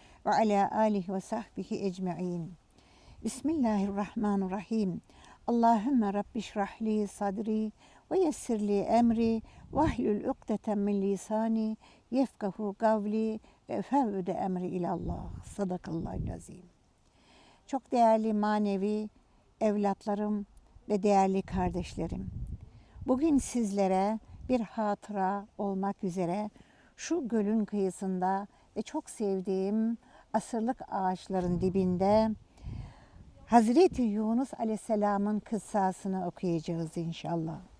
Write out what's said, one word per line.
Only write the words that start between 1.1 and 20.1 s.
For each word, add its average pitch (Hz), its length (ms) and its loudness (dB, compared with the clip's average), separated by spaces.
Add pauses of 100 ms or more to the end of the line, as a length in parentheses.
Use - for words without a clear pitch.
أجمعين. 180 840 -4 (720)
بسم 254 240 -4
الله 233 340 2
الرحمن 202 600 -2
الرحيم. 190 580 -2 (480)
اللهم 233 540 4
رب 202 340 -2
اشرح - 440 -6
لي 214 260 0
صدري 214 640 -4 (400)
ويسر 311 460 0
لي 202 240 2 (180)
أمري 226 420 4 (300)
واحلل 247 580 0
عقدة 214 460 -4
من 202 260 0
لساني 220 760 0 (340)
يفقهوا 214 680 -2
قولي 220 600 2 (300)
وأفوض 208 600 0
أمري 185 380 -2
إلى 170 260 -2
الله. 170 360 -6 (140)
صدق 185 460 -6
الله 165 260 -6
العظيم. - 640 -10 (920)
Çok - 220 -6
değerli 220 420 6
manevi 208 760 0 (520)
evlatlarım 208 840 0 (440)